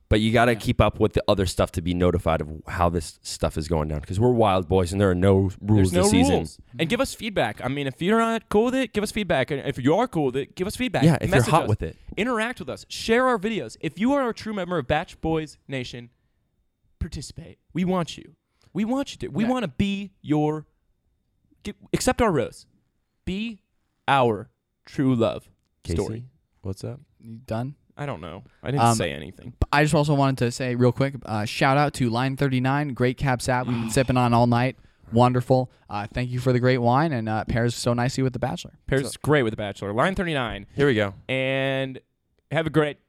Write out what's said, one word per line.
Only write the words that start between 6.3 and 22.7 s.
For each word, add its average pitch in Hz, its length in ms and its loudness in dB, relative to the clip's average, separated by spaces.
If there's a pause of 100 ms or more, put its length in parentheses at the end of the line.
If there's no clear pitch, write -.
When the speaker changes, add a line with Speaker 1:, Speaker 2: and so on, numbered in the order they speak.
Speaker 2:
rules. - 220 -4 (200)
And 160 100 0
give 233 120 0
us - 140 -4
feedback. 175 480 -4
I 127 60 -4
mean, 139 180 -4
if 127 140 -8
you're 208 180 2
not 226 300 -2
cool 208 180 2
with 247 80 0
it, 262 200 -2
give 208 100 -2
us - 80 -6
feedback. 170 380 -2
And 139 160 -4
if 143 120 -4
you 135 180 2
are 247 120 0
cool 151 180 -2
with 123 100 -2
it, - 200 -6
give 180 100 -6
us 208 100 -8
feedback. 190 260 -2
Speaker 1:
Yeah, 156 180 6
if - 100 -2
Speaker 2:
Message 120 180 4
Speaker 1:
you're 151 80 4
hot 156 80 2
Speaker 2:
us. 101 40 -2
Speaker 1:
with 104 140 -2
it. 80 140 -8 (200)
Speaker 2:
Interact 233 440 -4
with 131 100 -10
us. - 180 -12
Share 240 380 0
our 240 120 2
videos. 175 420 -4
If 156 180 -6
you 254 160 2
are 269 160 0
a - 40 -4
true 214 200 -8
member 180 240 -4
of 127 80 -4
Batch 156 340 -2
Boys 160 380 -4 (100)
Nation, 123 400 -10 (880)
participate. 156 600 -12 (140)
We 170 120 -2
want 180 320 -2
you. - 200 -20 (360)
We 202 120 -4
want 262 280 -4
you - 60 -18
to. - 100 -8
We 190 160 -2
Speaker 1:
Yeah. 233 60 0
Speaker 2:
wanna 254 180 -2
be 196 440 -4 (100)
your, 151 440 -2 (960)
get, 208 140 -10 (160)
accept 247 300 0
our 214 100 2
rose. - 340 -4 (580)